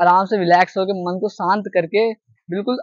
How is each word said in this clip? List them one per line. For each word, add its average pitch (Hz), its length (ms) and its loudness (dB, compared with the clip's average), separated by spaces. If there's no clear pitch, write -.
आराम 180 260 4
से 214 120 -2
relax 180 400 2
होकर, 190 140 -2
मन 180 160 -6
को 208 80 -2
शांत 196 360 -2
करके, 180 280 0
बिल्कुल 202 340 -4